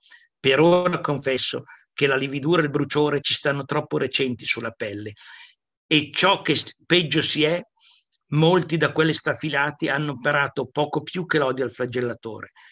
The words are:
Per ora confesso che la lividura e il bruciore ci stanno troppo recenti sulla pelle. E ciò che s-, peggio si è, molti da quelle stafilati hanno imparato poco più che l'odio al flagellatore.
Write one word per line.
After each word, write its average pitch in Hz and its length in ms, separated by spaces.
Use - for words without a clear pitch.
Per 135 220
ora 175 400
confesso 131 640
che 139 140
la 135 80
lividura 139 460
e - 20
il 147 60
bruciore 143 500
ci - 140
stanno 139 320
troppo 147 320
recenti 127 480
sulla 113 260
pelle. 104 420
E 151 280
ciò 190 280
che 147 140
s-, - 300
peggio 160 360
si 151 220
è, 165 180
molti 160 500
da 147 160
quelle 156 180
stafilati 147 800
hanno 147 240
imparato 139 540
poco 151 340
più 180 240
che - 120
l'odio 131 280
al 113 60
flagellatore. 117 800